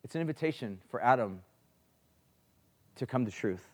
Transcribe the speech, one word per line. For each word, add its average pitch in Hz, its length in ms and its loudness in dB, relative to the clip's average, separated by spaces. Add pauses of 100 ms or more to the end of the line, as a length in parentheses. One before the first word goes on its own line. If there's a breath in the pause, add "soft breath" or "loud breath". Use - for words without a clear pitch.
It's - 100 -14
an 165 80 0
invitation 151 640 -2
for - 140 -4
Adam 110 400 4 (1500)
to 127 100 -4
come 127 200 0
to 101 40 -4
truth. 92 440 -4